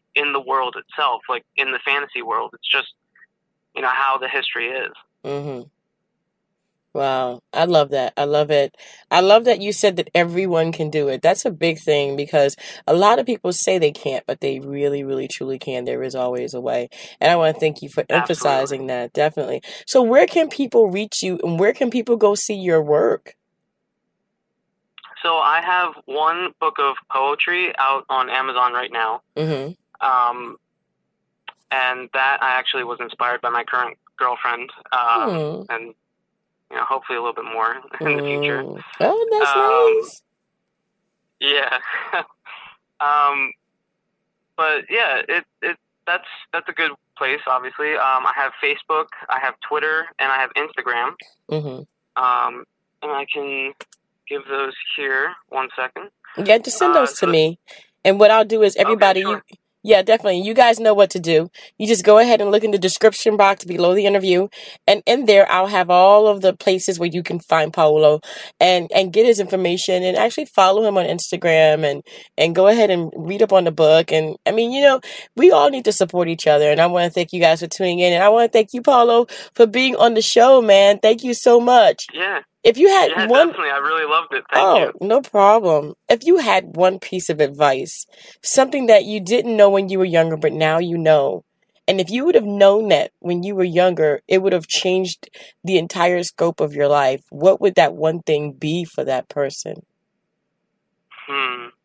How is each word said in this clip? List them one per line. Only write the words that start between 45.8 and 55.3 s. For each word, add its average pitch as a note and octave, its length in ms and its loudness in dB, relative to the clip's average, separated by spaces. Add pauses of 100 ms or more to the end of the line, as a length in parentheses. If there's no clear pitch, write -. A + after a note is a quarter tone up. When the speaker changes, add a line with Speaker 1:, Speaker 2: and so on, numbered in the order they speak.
Speaker 1:
that's, F3+ 200 -6 (260)
that's E3 160 -8
a - 20 -10
good D#3+ 200 -4 (260)
place, C#3+ 300 -4
obviously. B2+ 480 -4
Um, C3 300 -2
I - 100 -2
have C3+ 180 -6 (100)
Facebook, D#3 440 -4 (200)
I C3 140 -6
have C3 140 -6 (120)
Twitter, D#3 380 -4 (140)
and C3+ 120 -4
I C3 60 -2
have B2+ 160 -4
Instagram. C3 640 -6 (360)
Speaker 2:
Mm-hmm. D3 720 -10
Speaker 1:
Um, B2 400 -2 (380)
and D3+ 100 -8
I C#3 140 -6
can C#3 480 -10 (560)
give C#3+ 200 -10
those C3+ 240 -6 (240)
here. C#3 360 -4 (160)